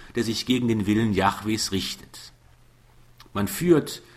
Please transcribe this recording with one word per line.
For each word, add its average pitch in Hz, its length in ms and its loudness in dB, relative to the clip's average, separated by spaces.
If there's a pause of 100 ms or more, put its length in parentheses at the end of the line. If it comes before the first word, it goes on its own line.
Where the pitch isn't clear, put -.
(140)
der 117 100 0
sich 110 220 -6
gegen 123 220 2
den 107 180 0
Willen 107 260 2
Jahwes 101 600 0
richtet. - 600 -8 (1000)
Man 101 160 -2
führt 160 540 2 (140)